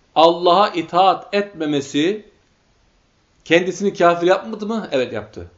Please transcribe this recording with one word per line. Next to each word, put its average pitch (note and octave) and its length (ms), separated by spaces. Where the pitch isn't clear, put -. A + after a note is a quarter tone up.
Allah'a F3 540
itaat F3 680
etmemesi D#3+ 920
kendisini F3+ 500
kafir E3+ 320
yapmadı G#3 400
mı? G#3+ 260
Evet B2 200
yaptı. G2+ 460